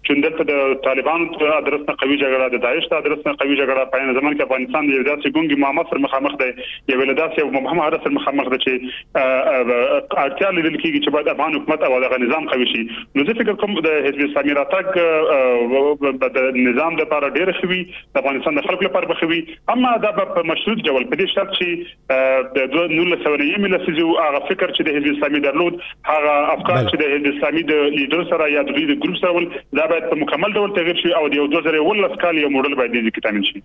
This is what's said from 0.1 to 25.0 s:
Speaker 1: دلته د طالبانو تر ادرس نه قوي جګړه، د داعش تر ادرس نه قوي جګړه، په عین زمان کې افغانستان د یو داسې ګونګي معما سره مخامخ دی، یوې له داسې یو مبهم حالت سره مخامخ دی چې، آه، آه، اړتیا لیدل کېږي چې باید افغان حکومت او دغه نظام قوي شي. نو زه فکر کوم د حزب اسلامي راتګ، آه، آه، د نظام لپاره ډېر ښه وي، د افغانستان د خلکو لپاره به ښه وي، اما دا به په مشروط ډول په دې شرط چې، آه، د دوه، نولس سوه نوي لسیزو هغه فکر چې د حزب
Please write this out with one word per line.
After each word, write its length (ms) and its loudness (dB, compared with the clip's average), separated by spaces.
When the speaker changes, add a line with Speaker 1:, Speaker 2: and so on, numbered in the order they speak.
Speaker 1:
دلته 260 0
د 20 2
طالبانو 460 0
تر 240 0
ادرس 320 -2
نه 120 -4
قوي 220 2
جګړه، 320 0
د 120 -2
داعش 220 -2
تر 120 0
ادرس 260 -2
نه 140 -2
قوي 180 2
جګړه، 320 2
په 100 0
عین 180 0
زمان 180 0
کې 100 0
افغانستان 420 -2
د 80 2
یو 120 0
داسې 260 -2
ګونګي 300 2
معما 240 0
سره 160 0
مخامخ 360 -2
دی، 80 0
یوې 180 4
له 120 6
داسې 180 0
یو 180 0
مبهم 260 0
حالت 240 0
سره 100 0
مخامخ 360 0
دی 100 0
چې، 100 0
آه، 260 2
آه، 480 2
اړتیا 340 0
لیدل 240 0
کېږي 240 0
چې 120 2
باید 180 0
افغان 240 -2
حکومت 300 0
او 160 2
دغه 200 0
نظام 280 -2
قوي 200 0
شي. 100 -4
نو 140 2
زه 120 0
فکر 220 0
کوم 140 -2
د 200 2
حزب 200 0
اسلامي 320 0
راتګ، 280 -2
آه، 240 2
آه، 1000 2
د 300 0
نظام 360 0
لپاره 340 0
ډېر 120 2
ښه 120 -2
وي، 100 -2
د 100 0
افغانستان 380 0
د 60 -4
خلکو 220 0
لپاره 160 0
به 160 -2
ښه 100 0
وي، 100 0
اما 220 2
دا 220 0
به 60 2
په 160 0
مشروط 380 -2
ډول 220 2
په 40 0
دې 200 0
شرط 240 -2
چې، 80 0
آه، 300 4
د 180 0
دوه، 160 2
نولس 340 0
سوه 140 0
نوي 360 0
لسیزو 340 0
هغه 220 0
فکر 260 0
چې 120 -2
د 80 0
حزب 220 0